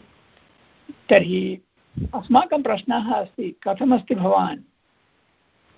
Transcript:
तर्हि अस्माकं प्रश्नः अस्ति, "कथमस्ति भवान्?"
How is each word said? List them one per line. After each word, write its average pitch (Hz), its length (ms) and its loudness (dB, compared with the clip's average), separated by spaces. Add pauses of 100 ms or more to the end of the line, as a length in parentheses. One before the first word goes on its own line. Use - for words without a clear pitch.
(1080)
तर्हि 185 500 2 (560)
अस्माकं 277 480 2
प्रश्नः 226 500 -4
अस्ति, - 420 -6 (120)
"कथमस्ति 233 480 0
भवान्?" 185 440 0 (1200)